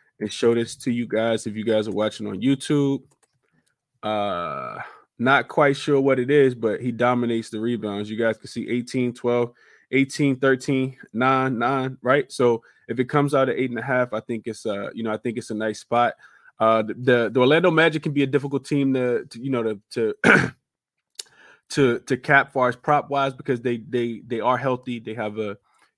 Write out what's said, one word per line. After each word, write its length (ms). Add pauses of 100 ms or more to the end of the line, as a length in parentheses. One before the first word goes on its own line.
(200)
and 100
show 240
this 220
to 160
you 140
guys 400
if 100
you 80
guys 240
are 40
watching 340
on 160
YouTube. 600 (1000)
Uh, 800 (360)
not 300
quite 300
sure 200
what 200
it 120
is, 240
but 280
he 100
dominates 560
the 100
rebounds. 520
You 80
guys 180
can 120
see 200
eighteen, 460
twelve, 400 (360)
eighteen, 480
thirteen, 580 (180)
nine, 440
nine, 440
right? 280
So 320 (260)
if 120
it 80
comes 260
out 140
at 80
eight 140
and 80
a 40
half, 300
I 80
think 260
it's, 180
uh, 300
you 80
know, 80
I 60
think 220
it's 120
a 40
nice 260
spot. 340 (460)
Uh, 220
the, 120
the, 380
the 80
Orlando 300
Magic 320
can 100
be 100
a 40
difficult 380
team 300
to, 300
to, 160
you 100
know, 120
to, 180 (100)
to, 640 (360)
<clears throat> 800
to, 300
to 160
cap 360
far 160
as 80
prop 340
wise, 240
because 260
they, 180
they, 480
they 140
are 160
healthy. 440
They 140
have 240
a, 200 (400)